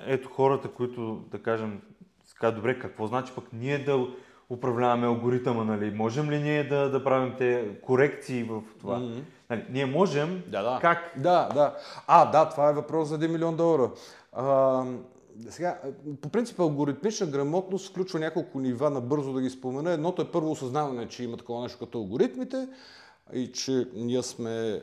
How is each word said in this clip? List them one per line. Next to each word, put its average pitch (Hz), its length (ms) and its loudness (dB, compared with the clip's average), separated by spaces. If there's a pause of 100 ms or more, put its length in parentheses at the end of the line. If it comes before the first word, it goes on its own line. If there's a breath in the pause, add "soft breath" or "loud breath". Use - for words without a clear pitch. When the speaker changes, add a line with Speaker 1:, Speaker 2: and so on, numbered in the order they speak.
Speaker 1:
ето 131 240 -2
хората, 135 420 2
които, 120 600 -6
да 104 120 -10
кажем, 110 380 -4 (440)
си - 100 -20
казват, 113 200 0
„Добре, 120 240 -2
какво 107 280 -8
значи 127 280 -4
пък 117 80 -10 (100)
ние 131 300 -4
да 131 240 0 (420 loud breath)
управляваме 120 580 2
алгоритъма, 120 560 2
нали? 104 280 0
Можем 113 400 -2
ли 147 80 0
ние 147 280 0
да, 139 220 2
да 131 140 0
правим 131 340 2
те 120 440 0
корекции 131 640 2
в 110 180 -6 (180)
това?“ 101 200 -4
Speaker 2:
Мгм. 120 200 -8 (300 loud breath)
Speaker 1:
Нали, 110 200 -4
ние 131 160 0
можем, 160 640 0
Speaker 2:
Да, 98 160 -2
да. 123 180 0
Speaker 1:
как? 170 360 2
Speaker 2:
Да, 156 360 4
да. 139 220 4 (320 loud breath)
А, 151 240 10
да, 151 180 8
това 147 200 4
е 147 40 4
въпрос 151 340 -2
за 156 80 -2
един 160 160 0
милион 165 240 0
долара. 156 360 4 (400 loud breath)
А, 135 520 4 (640)
сега, 170 300 -4 (420)
по 147 80 -8
принцип, 233 300 -2
алгоритмична 156 680 0
грамотност 165 640 -2
включва 180 300 -4
няколко 160 400 -4
нива, 131 300 0
набързо 135 440 -2
да 131 80 0
ги 131 80 0
спомена. 135 420 -4
Едното 165 300 -2
е - 100 -4
първо 160 200 0
осъзнаване, 135 560 -4
че - 160 -10
има 117 140 -8
такова 120 260 -8
нещо 117 160 -10
като 117 180 -10
алгоритмите 254 720 -2 (640 loud breath)
и 123 180 -6
че 131 440 -2
ние 120 280 -2
сме, 113 600 -6